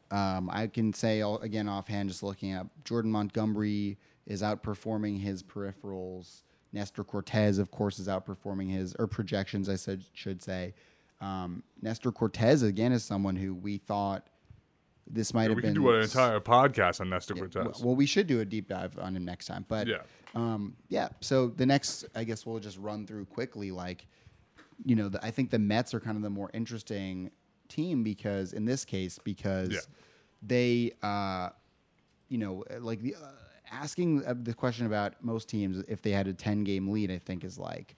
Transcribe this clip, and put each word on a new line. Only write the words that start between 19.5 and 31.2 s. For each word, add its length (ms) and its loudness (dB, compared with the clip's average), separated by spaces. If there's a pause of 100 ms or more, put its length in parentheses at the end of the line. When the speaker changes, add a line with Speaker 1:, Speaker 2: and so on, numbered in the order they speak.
Speaker 1:
But, 180 0
Speaker 2:
Yeah. 160 -2 (320)
Speaker 1:
um, 400 -2 (140)
yeah, 220 0 (100)
so 280 2
the 180 0
next, 480 2
I 100 -4
guess 220 -6
we'll 120 -6
just 200 -10
run 280 -8
through 200 -10
quickly, 440 -6
like, 360 -8 (800)
you 120 6
know, 120 2
the, 160 -4
I 60 -2
think 200 0
the 80 4
Mets 360 4
are 60 0
kind 160 -4
of 60 -4
the 80 -4
more 240 -6
interesting 760 -6 (380)
team 340 0
because, 500 -2
in 120 -4
this 200 0
case, 380 -4
because 500 -2
Speaker 2:
Yeah. 80 -2 (600)
Speaker 1:
they, 500 2 (100)
uh, 480 -2 (800)